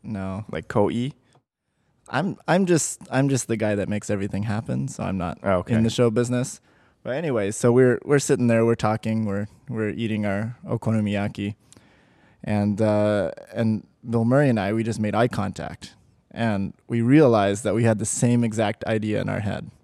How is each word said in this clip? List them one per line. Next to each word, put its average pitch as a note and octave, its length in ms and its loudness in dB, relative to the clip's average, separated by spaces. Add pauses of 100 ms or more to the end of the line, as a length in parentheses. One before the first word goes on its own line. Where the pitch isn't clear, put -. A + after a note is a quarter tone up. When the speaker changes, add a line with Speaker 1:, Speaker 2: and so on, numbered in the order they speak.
Speaker 1:
no. G2 480 -8
Speaker 2:
Like - 180 -8
Koi? A2+ 440 0 (960)
Speaker 1:
I'm, D#3 260 -2 (100)
I'm F3+ 200 4
just, - 340 0 (100)
I'm C3+ 200 2
just C3 180 -2
the A#2 80 0
guy G#2 200 0
that F#2+ 120 -2
makes G#2 220 -4
everything G2 320 -2
happen, A#2+ 440 -4
so - 160 -8
I'm F#2+ 140 -4
not F2 260 -4
Speaker 2:
Oh, F#2 180 2
okay. G#2 140 -4
Speaker 1:
in A2 80 2
the A2+ 60 2
show A#2+ 220 2
business. B2 500 -2 (420)
But A#2+ 120 -6
anyway, B2+ 360 -2
so A#2+ 220 2
we're, B2 320 6
we're C#3+ 140 2
sitting B2+ 300 2
there, A2+ 180 4
we're A#2 80 4
talking, A2 500 -2
we're, G2+ 220 -4 (200)
we're A2 220 -4
eating G#2+ 380 -4
our G#2 320 -4 (100)
okonomiyaki, G#2 840 -2 (920)
and, G#2 380 0
uh, G#2 480 2 (240)
and A2 320 -2 (220)
Bill A2+ 180 0
Murray C#3 240 4
and A2 100 2
I, G2 140 -2
we A2+ 80 -2
just A2 180 -4
made G#2 140 -2
eye A#2 140 2
contact, - 680 -8 (380)
and G#2 420 -2 (120)
we A#2+ 140 -2
realized A2+ 640 4
that G2+ 100 0
we A#2 100 2
had A2 140 4
the G#2+ 60 -4
same A#2+ 400 2
exact G#2+ 400 -2
idea G#2+ 380 -2
in G2 80 -4
our F#2+ 100 -4
head. - 300 -6 (140)